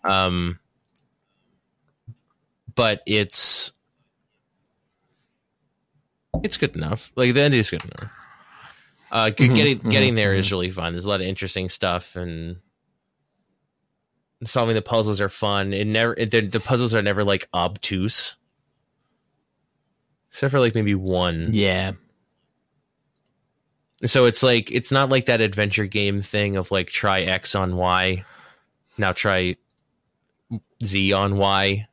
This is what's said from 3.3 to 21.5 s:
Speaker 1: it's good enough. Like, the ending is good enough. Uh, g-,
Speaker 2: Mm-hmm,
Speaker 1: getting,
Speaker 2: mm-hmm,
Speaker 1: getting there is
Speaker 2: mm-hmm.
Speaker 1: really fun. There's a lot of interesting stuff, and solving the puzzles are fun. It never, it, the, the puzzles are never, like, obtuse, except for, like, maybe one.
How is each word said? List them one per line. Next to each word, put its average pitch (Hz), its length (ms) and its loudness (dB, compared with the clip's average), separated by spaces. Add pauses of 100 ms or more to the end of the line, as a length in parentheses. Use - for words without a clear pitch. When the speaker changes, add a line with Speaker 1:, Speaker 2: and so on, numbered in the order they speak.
Speaker 1:
it's - 140 -4
good - 180 -2
enough. 80 400 -6
Like, 123 180 2
the 139 60 4
ending 139 200 4
is 101 100 0
good 82 140 -8
enough. - 260 -14 (1000)
Uh, 110 200 2
g-, 127 160 4
Speaker 2:
Mm-hmm, 127 80 4
Speaker 1:
getting, 143 240 4
Speaker 2:
mm-hmm, - 100 -4
Speaker 1:
getting 131 260 2
there 101 200 2
is 95 120 0
Speaker 2:
mm-hmm. 95 100 -2
Speaker 1:
really 90 140 -4
fun. 85 220 -6
There's 87 140 -8
a - 20 -4
lot 101 140 0
of 90 40 -4
interesting 95 440 -6
stuff, 87 440 -4
and 87 440 -10 (1900)
solving 113 320 0
the 104 60 0
puzzles 107 380 0
are 98 100 0
fun. 101 420 -2
It 101 140 -2
never, 113 280 2
it, 113 160 -2
the, 113 120 2
the 101 180 -2
puzzles 120 340 0
are 107 80 2
never, 101 220 0
like, 98 280 0
obtuse, 95 840 -2 (1900)
except - 240 -4
for, 139 80 2
like, 117 160 2
maybe 104 180 2
one. 90 580 0